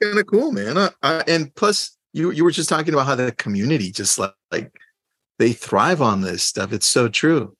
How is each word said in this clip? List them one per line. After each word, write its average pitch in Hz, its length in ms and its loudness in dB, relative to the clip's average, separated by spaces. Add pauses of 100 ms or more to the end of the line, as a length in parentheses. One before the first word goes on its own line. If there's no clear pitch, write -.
kinda 208 220 0
cool, 247 280 0
man." 156 240 -4
I, 190 140 2 (120)
I, 160 240 0
and 160 280 0
plus, - 420 -2 (160)
you, 170 200 -2
you 160 120 0
were 175 60 6
just 160 180 -4
talking 156 240 0
about 135 140 2
how 139 80 2
the 123 180 0
community 104 580 -2
just, 98 280 -2
like, 98 160 -4 (180)
like, - 180 -6 (680)
they 117 160 4
thrive 147 480 0
on 101 180 2
this 90 220 -4
stuff. 98 320 -4
It's - 120 -2
so 123 220 2
true. 147 520 0